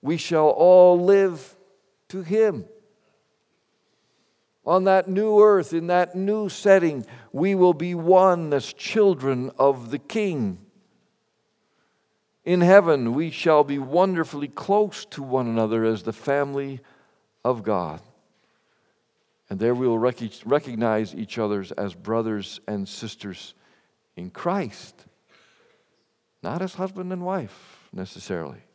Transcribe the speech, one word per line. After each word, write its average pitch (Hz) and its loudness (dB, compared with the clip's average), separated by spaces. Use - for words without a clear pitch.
We 156 -4
shall 156 2
all 180 8
live 185 0
to 190 -10
him." 185 -2
On 185 2
that 190 2
new 208 2
earth, 202 4
in 165 -4
that 180 0
new 202 -4
setting, 170 2
we 190 0
will 180 4
be 175 -6
one 175 2
as 139 -4
children 135 0
of 127 0
the 135 -8
King. 135 -4
In 180 0
heaven, 165 4
we 156 -4
shall 151 4
be 143 -4
wonderfully 156 -2
close - -4
to - -14
one 127 -2
another 113 -2
as 110 -2
the 113 -8
family 139 -6
of 120 -4
God. 90 -6
And 98 -8
there 120 0
we 127 -2
will 117 0
rec-, 120 -4
recognize 113 -2
each 110 -12
other 104 -4
as 98 -8
brothers 107 -6
and 101 -6
sisters - -16
in 87 -14
Christ, - -8
not 143 -6
as 185 -8
husband 185 -10
and 180 -10
wife - -10
necessarily. 92 -12